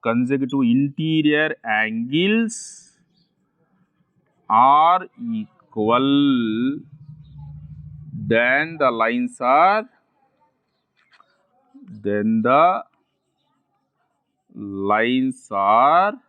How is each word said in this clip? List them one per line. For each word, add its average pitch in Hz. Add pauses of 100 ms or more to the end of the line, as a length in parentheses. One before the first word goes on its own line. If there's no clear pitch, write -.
Consecutive 131 (120)
interior 151 (320)
angles 160 (2000)
are 147 (300)
equal, 110 (2250)
then 135
the 135
lines 120
are, 170 (2250)
then 107
the 131 (1900)
lines 110 (100)
are 127 (160)